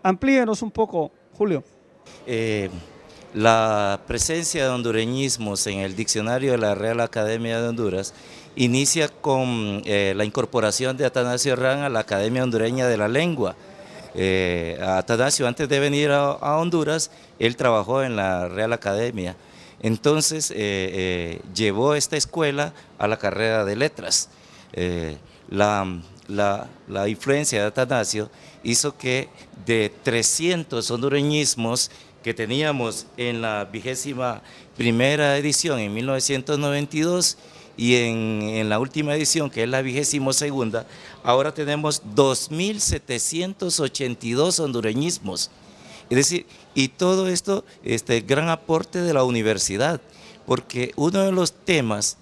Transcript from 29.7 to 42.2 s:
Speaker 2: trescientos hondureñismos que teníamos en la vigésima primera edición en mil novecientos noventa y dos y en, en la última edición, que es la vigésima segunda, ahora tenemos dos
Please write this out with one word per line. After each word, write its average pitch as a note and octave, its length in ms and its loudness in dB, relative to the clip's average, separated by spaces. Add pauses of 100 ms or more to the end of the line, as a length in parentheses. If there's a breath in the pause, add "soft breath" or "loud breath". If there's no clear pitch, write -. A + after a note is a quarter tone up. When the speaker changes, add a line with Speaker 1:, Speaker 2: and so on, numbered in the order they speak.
Speaker 2:
trescientos C3+ 880 0
hondureñismos C3 960 0 (320 loud breath)
que A2+ 140 -4
teníamos A#2+ 720 -2 (100)
en A#2+ 240 -4
la G#2+ 240 -2
vigésima B2 760 -6 (340 loud breath)
primera C#3 600 4
edición D3 400 0
en G2+ 120 -4
mil A2+ 140 -4
novecientos C3+ 540 -2
noventa C#3+ 360 -2
y D3+ 40 0
dos F3 360 0 (400 loud breath)
y A#2+ 200 4
en, A2+ 480 0
en A2 260 -2
la G#2+ 80 2
última D3 380 -2
edición, D3+ 340 0
que A2+ 140 -2
es A#2+ 60 0
la C3 120 0
vigésima C3+ 500 -2
segunda, B2+ 540 -2 (380 loud breath)
ahora C3+ 280 4
tenemos D3+ 520 -2 (100)
dos C3+ 380 4